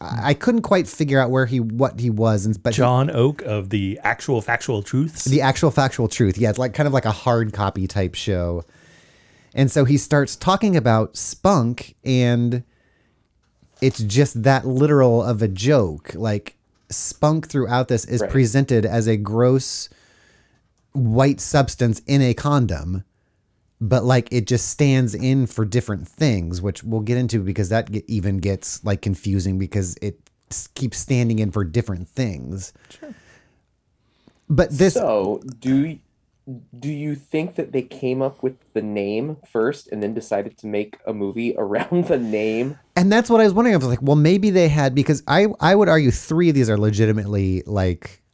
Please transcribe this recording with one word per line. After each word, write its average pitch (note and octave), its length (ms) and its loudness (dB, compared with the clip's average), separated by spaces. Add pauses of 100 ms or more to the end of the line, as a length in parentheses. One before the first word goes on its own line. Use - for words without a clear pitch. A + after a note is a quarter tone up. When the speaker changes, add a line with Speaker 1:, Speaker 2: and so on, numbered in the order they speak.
Speaker 1:
I, A#2 300 -4
I D3 40 4
couldn't A#3 280 0
quite F#3 240 2
figure C#3 320 0
out B2 140 2
where C3 140 2
he, B2+ 120 -2
what A#2 400 -2
he A#2+ 100 -2
was, G#2+ 380 2
and, G#2+ 160 -2
but A#2 120 0
he - 40 -4
Speaker 2:
John B2+ 320 2
Oak C#3 320 0
of G#2 280 -6
the G2 340 -2
Actual A#2 360 -2
Factual A#2 440 -4
Truths? D3 400 -4
Speaker 1:
The C3+ 180 2
Actual C3+ 300 2
Factual C3+ 340 0
Truth. G#2 320 0
Yeah, A2 120 2
it's G#2 80 -2
like, B2+ 140 -2
kind D3 140 0
of C#3 60 -2
like C3 120 2
a A2 60 0
hard A2+ 420 0
copy G2 360 -2
type F#2 260 -4
show. F2 500 -4 (920)
And C3+ 160 2
so C#3+ 120 4
he C3+ 140 4
starts - 380 0
talking G3 400 2
about A2+ 400 2
spunk, - 880 -2
and B2 580 2 (1200)
it's C3 220 0
just A2+ 400 0
that C3 240 2
literal C3 520 4
of A2 220 0
a A2 60 2
joke. G2 640 0
Like, G#2 400 -4 (340)
spunk - 600 -2
throughout B2 400 0
this A#2+ 160 0
is A#2+ 160 -2
Speaker 3:
Right. D3 100 -2
Speaker 1:
presented B2+ 540 2
as A2 220 0
a A2 100 2
gross A#2+ 720 0 (1040)
white C3+ 480 2
substance B2 640 0
in C#3 140 4
a B2 140 4
condom, F#2+ 680 -2 (760)
but, A2+ 240 0
like, B2 280 2
it A#2 140 0
just B2 220 0
stands C3 460 2
in C3 320 0
for A2 180 -4
different G#2+ 420 -4
things, F2+ 540 -2
which G2 240 -6
we'll A2 160 -4
get A#2 160 -2
into A#2 260 -2
because F#2+ 280 -2
that A2+ 200 -2
ge-, G#2+ 180 -6
even G2 300 -2
gets, F#2+ 460 -6
like, G2+ 180 -2
confusing F#2+ 560 -2
because F#2+ 440 -4
it - 160 -8 (320)
s-, - 240 -10
keeps B2 240 -6
standing A#2 400 0
in G#2+ 120 0
for G2+ 140 -2
different F2 440 -4
things. F#2 640 -8 (180)
Speaker 2:
Sure. D4+ 240 -20 (1300)
Speaker 1:
But D#3+ 220 0
this D#3+ 240 2
Speaker 3:
So, G#2+ 460 -2 (200)
do C3+ 240 0
y-, D#3+ 160 -10 (800)
do C#3+ 120 -10
you D3 240 -6
think D#3 400 -6
that D3 180 -8
they C3 100 -2
came B2+ 380 -6
up C3 220 -6
with C3 140 -4 (180)
the A2 80 -4
name G#2+ 540 -4 (140)
first A#2 420 -2
and G#2 100 -8
then G#2 120 -4
decided G#2+ 440 -6
to A2+ 80 -14
make G#2 400 -6
a A2 80 -4
movie G#2 400 -4
<laughs> - 40 -14
around A2+ 480 -2
the D#3 120 0
name? A2 600 -2 (180)
Speaker 1:
And F3+ 140 4
that's A#3 200 2
what A3+ 100 6
I A3 40 6
was G3 100 4
wondering. A#3 200 2
I E3 40 4
was B2+ 80 0
like, B2 160 0
"Well, C#3 140 4
maybe F#3+ 340 4
they F3+ 180 4
had," C#3+ 260 2
because C#3 320 0
I, F#3 200 4 (140)
I E3+ 140 4
would G3+ 140 6
argue D3+ 220 4
three E3 400 0
of D3 40 4
these B2+ 140 2
are G#2+ 80 2
legitimately, G#2 880 0
like, F#2 560 -4 (140)